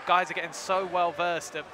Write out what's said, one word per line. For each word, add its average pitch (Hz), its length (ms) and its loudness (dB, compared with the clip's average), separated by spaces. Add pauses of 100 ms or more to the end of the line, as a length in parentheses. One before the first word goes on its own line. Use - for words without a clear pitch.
Guys 180 280 4
are - 20 -6
getting 165 180 -4
so 190 340 0
well 175 260 2
versed 170 420 -2
at, 151 180 -6